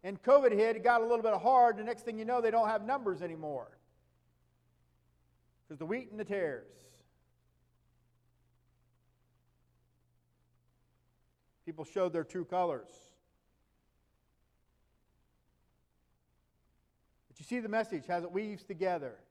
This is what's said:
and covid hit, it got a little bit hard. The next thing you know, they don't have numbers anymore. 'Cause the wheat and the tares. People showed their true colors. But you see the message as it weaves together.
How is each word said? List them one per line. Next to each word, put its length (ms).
and 160
covid 300
hit, 240
it 80
got 180
a 20
little 200
bit 100
hard. 440
The 60
next 200
thing 160
you 60
know, 140
they 120
don't 160
have 160
numbers 400
anymore. 520
'Cause 120
the 80
wheat 240
and 80
the 40
tares. 460
People 200
showed 280
their 100
true 220
colors. 640
But 120
you 60
see 140
the 80
message 400
as 160
it 80
weaves 320
together. 560